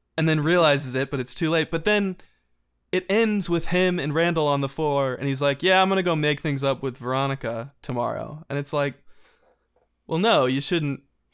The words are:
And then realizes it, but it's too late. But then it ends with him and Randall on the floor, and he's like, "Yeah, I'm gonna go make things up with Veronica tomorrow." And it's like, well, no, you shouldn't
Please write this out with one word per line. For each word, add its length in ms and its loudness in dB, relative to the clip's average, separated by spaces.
And 100 0
then 140 2
realizes 540 2
it, 160 -2
but 80 -4
it's 160 -4
too 160 -2
late. 180 0
But 160 -4
then 320 0
it 160 -2
ends 400 2
with 200 0
him 320 2
and 160 -2
Randall 320 2
on 140 2
the 80 -2
floor, 440 0
and 140 -4
he's 140 -2
like, 200 0
"Yeah, 220 6
I'm 60 2
gonna 120 2
go 140 0
make 240 0
things 240 -2
up 180 0
with 160 -6
Veronica 760 -4
tomorrow." 680 -6
And 80 -4
it's 160 -6
like, 220 -2
well, 120 -4
no, 280 4
you 140 0
shouldn't 400 -2